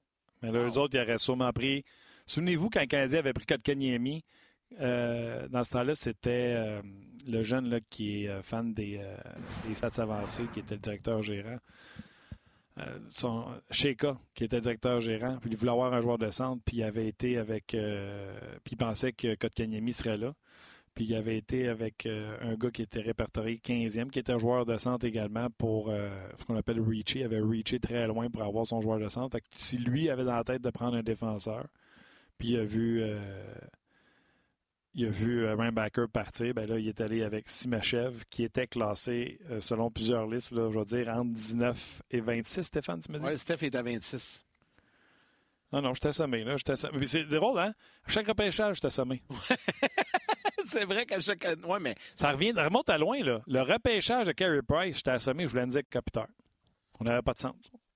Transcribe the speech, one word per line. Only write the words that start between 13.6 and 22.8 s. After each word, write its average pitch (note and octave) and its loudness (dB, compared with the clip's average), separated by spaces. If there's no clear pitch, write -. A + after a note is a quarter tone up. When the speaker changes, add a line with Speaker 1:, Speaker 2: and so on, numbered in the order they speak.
Speaker 1:
Sheka, C#3 2
qui A#2+ -4
était A#2 0
directeur A#2+ 0
gérant, A#2 -2
puis A#2 -6
il A2 -2
voulait A#2 2
avoir B2 4
un A#2+ 4
joueur A#2+ 4
de A2+ 0
centre, B2+ -2
puis A#2+ -2
il A2+ 2
avait A2 0
été A#2+ 0
avec, A2 -4
euh, G2+ -4
puis - -12
il A#2 -6
pensait A#2 0
que A2 0
Kotkaniemi A2 -2
serait A2 0
là. B2 -4
Puis A2+ -2
il A2+ 2
avait A2 0
été B2 0
avec, A2+ -4
euh, G#2+ -4
un A2+ -2
gars A#2 0
qui A#2 -2